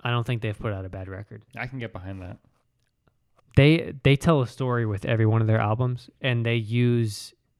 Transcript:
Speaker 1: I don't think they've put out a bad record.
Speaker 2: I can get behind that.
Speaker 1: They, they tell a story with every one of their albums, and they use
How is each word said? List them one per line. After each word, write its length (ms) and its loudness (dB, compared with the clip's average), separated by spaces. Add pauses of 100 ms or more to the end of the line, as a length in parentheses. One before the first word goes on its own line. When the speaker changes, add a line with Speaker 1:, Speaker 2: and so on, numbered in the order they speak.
Speaker 1:
I 80 -2
don't 160 0
think 140 -2
they've 180 -4
put 140 -4
out 140 -8
a 20 -12
bad 200 -10
record. 340 -14 (160)
Speaker 2:
I 80 -8
can 120 -12
get 140 -8
behind 300 -12
that. 160 -14 (1160)
Speaker 1:
They, 460 4
they 140 6
tell 260 2
a 40 0
story 380 -2
with 220 -4
every 180 2
one 160 4
of 60 2
their 120 2
albums, 520 -2 (100)
and 240 0
they 120 0
use 760 0 (280)